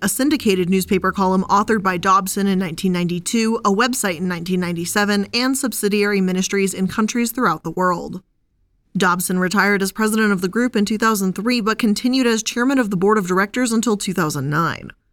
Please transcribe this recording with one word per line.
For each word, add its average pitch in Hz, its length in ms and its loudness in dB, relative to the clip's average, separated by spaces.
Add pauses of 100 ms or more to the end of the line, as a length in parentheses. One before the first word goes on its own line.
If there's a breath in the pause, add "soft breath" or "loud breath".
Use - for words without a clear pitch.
a 196 40 2
syndicated 214 640 2
newspaper 185 420 0
column 190 340 2
authored 202 360 2
by 185 160 0
Dobson 190 480 0
in 190 140 2
nineteen 185 340 -2
ninety-two, 180 720 -2
a 208 60 4
website 214 460 0
in 185 100 -4
nineteen 180 320 -2
ninety-seven, 196 760 0
and 254 240 0
subsidiary 208 640 0
ministries 185 540 0
in 190 120 -2
countries 226 440 -2
throughout 180 320 -2
the 160 80 -6
world. 180 500 -2 (720)
Dobson 180 440 0
retired 190 420 2
as 196 100 -2
president 220 400 2
of 185 100 0
the 190 60 0
group 240 280 0
in 208 100 2
two 214 140 -2
thousand 202 340 2
three, 240 260 0
but 220 200 0
continued 247 480 2
as 226 160 0
chairman 262 340 0
of 220 140 0
the 202 40 -2
board 196 220 4
of 196 80 0
directors 202 460 0
until 226 260 0
two 196 160 -4
thousand 147 380 -2
nine. 151 400 -2 (220)